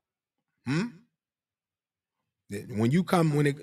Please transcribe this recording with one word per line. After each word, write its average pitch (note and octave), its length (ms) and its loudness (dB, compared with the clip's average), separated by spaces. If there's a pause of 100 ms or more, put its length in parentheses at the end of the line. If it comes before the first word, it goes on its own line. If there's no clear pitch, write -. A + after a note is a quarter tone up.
(680)
Hmm? D#3+ 200 -2 (1600)
When G#2 440 -2
you F3+ 100 2
come, E3 320 2
when D3 120 2
it, C#3+ 160 -2